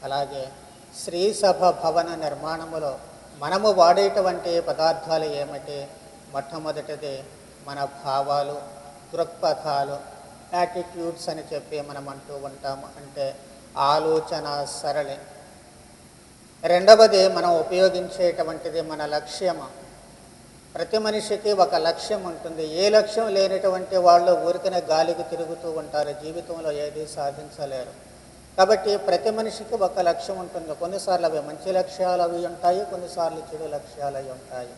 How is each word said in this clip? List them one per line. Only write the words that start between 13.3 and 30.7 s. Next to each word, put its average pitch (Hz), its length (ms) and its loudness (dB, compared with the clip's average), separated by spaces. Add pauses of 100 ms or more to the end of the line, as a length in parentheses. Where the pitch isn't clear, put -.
ఆలోచన 156 600 2 (280)
సరళి. 143 420 -4 (1500)
రెండవది 196 580 10 (140)
మనం 175 160 2 (120)
ఉపయోగించేటువంటిది 175 1160 0 (100)
మన 151 100 -6 (140)
లక్ష్యము. 156 520 -4 (1080)
ప్రతి 170 300 -2
మనిషికి 214 460 0 (120)
ఒక 175 120 4 (120)
లక్ష్యం 190 340 -2 (100)
ఉంటుంది. 160 320 -8 (180)
ఏ - 80 4
లక్ష్యం 214 380 4 (100)
లేనటువంటి 190 600 0 (100)
వాళ్ళు 175 240 10 (160)
ఊరికనే 180 340 0 (100)
గాలికి 165 400 2
తిరుగుతూ 165 380 -6 (120)
ఉంటారు, 147 300 -4 (120)
జీవితంలో 165 480 -8 (140)
ఏదీ 151 180 -8 (120)
సాధించలేరు. 139 800 -8 (640)
కాబట్టి 202 340 4 (160)
ప్రతి 185 300 2
మనిషికి 220 380 -6 (120)
ఒక 185 120 -4 (100)
లక్ష్యం 185 340 -4
ఉంటుంది. 165 380 -8